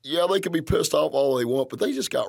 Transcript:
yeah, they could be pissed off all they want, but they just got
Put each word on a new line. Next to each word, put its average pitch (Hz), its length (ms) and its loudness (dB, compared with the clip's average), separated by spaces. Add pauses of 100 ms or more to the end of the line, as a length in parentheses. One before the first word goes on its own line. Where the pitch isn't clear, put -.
yeah, 170 280 0
they 190 100 2
could 180 120 -4
be 165 80 0
pissed - 320 0
off 151 220 2
all 139 220 2
they 123 100 0
want, 131 240 0
but 131 80 -10
they 269 160 0
just - 160 -6
got 107 180 -2